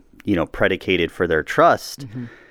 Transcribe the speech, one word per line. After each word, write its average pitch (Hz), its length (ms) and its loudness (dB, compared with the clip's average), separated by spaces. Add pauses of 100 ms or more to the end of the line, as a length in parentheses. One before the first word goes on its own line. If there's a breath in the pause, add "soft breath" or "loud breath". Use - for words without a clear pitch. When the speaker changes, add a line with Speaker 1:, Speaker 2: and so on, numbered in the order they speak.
(240)
Speaker 1:
you 101 100 0
know, 82 120 0
predicated 92 680 0
for 90 160 0
their 80 160 2
trust, - 640 2
Speaker 2:
Mm-hmm. 123 160 -12 (260 loud breath)